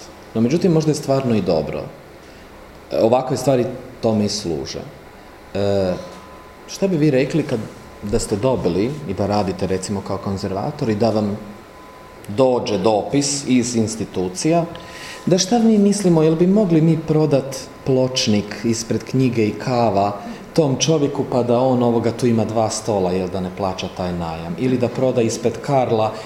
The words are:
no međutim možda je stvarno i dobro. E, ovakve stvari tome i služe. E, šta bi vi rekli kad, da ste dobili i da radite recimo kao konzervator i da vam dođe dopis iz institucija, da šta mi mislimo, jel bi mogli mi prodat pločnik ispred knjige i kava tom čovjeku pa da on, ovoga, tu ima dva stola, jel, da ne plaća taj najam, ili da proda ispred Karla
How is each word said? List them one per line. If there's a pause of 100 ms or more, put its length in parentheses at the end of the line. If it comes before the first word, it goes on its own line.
(340)
no
međutim
možda
je
stvarno
i
dobro. (1080)
E,
ovakve
stvari (360)
tome
i
služe. (760)
E, (760)
šta
bi
vi
rekli
kad, (440)
da
ste
dobili (160)
i
da
radite
recimo
kao
konzervator
i
da
vam (880)
dođe
dopis
iz
institucija, (600)
da
šta
mi
mislimo,
jel
bi
mogli
mi
prodat (300)
pločnik
ispred
knjige
i
kava (400)
tom
čovjeku
pa
da
on,
ovoga,
tu
ima
dva
stola,
jel,
da
ne
plaća
taj
najam,
ili
da
proda
ispred
Karla (140)